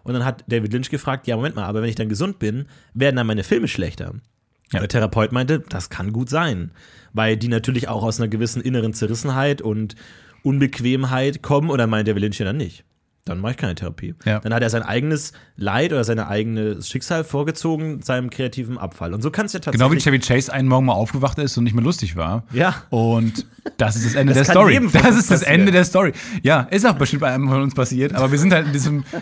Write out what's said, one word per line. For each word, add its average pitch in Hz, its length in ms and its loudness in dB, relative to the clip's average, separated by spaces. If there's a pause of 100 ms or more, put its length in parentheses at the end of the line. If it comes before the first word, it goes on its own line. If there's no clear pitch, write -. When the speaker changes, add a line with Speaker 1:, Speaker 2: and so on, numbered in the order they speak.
Speaker 1:
Und 123 100 -6
dann 123 100 -2
hat 127 240 -4
David 110 240 -2
Lynch 127 200 -4
gefragt, 139 340 -4
„Ja, 117 100 -2
Moment 135 200 -4
mal, 104 100 -6
aber 107 160 -4
wenn 117 80 -2
ich 110 60 -4
dann 110 140 -4
gesund 165 280 -4
bin, 113 280 -4 (280)
werden 131 220 2
dann 120 120 0
meine 107 160 0
Filme - 240 0
schlechter?“ 87 460 -8 (580)
Speaker 2:
Ja. 87 100 -2
Speaker 1:
Der 101 60 -2
Therapeut 110 440 0
meinte, 131 360 0
„Das 90 220 -8
kann 101 240 -6
gut 123 160 -4
sein“, 131 420 -2 (400)
weil 110 260 2
die 117 100 -2
natürlich 117 400 -2
auch 110 160 -4
aus 113 160 -2
einer 113 100 0
gewissen 117 320 -2
inneren 113 320 -2
Zerrissenheit 131 720 -2
und 107 320 -4 (480)
Unbequemheit 135 1000 0
kommen. 147 260 0
Und 135 100 0
dann 113 100 2
meinte 107 220 0
David 98 120 0
Lynch, 104 160 -2
„Ja, 107 60 -4
dann 107 120 -4
nicht. 101 260 -8 (420)
Dann 87 140 -6
mach 107 120 -6
ich 131 60 -8
keine 92 160 -4
Therapie.“ - 400 -10 (100)
Speaker 2:
Ja. 107 160 0
Speaker 1:
Dann 107 140 -4
hat 120 80 0
er 117 80 0
sein 113 140 -2
eigenes 147 500 -2 (220)
Leid 117 360 0
oder 131 120 2
sein 113 160 -2
eigenes 107 680 -4
Schicksal 160 360 -4
vorgezogen, 156 800 -4
seinem 127 260 -2
kreativen 123 480 -6
Abfall. 90 380 -8
Und 110 80 -6
so 151 80 -2
kann's 208 220 -4
ja 185 60 -6
tatsächlich 120 220 0
Speaker 2:
Genau 131 100 6
wie 165 80 2
Chevy 135 200 2
Chase 131 340 0
einen 131 140 0
Morgen 131 180 4
mal 127 80 2
aufgewacht 131 460 -2
ist 143 180 -2
und 120 60 2
nicht 113 100 2
mehr 113 100 2
lustig 107 320 -2
war. 90 280 -2 (100)
Speaker 1:
Ja. 165 380 0
Speaker 2:
Und 113 560 0 (300)
das 107 180 2
ist 113 100 0
das 113 80 0
Ende 139 220 4
Speaker 1:
Das 135 100 6
Speaker 2:
der 180 80 6
Speaker 1:
kann 185 80 10
Speaker 2:
Story. 214 120 8
Speaker 1:
jedem 247 180 4
von - 100 6
Speaker 2:
Das 247 120 8
Speaker 1:
uns 233 80 6
Speaker 2:
ist - 100 2
das 165 80 6
Speaker 1:
passieren. 151 220 4
Speaker 2:
Ende 196 100 6
der 180 140 6
Story. 180 280 2 (300)
Ja, 160 180 4
ist 196 240 0
auch 214 80 6
bestimmt 139 280 0
bei 131 120 0
einem 131 160 0
von 135 140 2
uns 139 100 -2
passiert, 127 400 0
aber 131 180 2
wir 143 60 4
sind 180 160 4
halt 160 140 4
in 143 60 -2
diesem, 143 300 0 (180)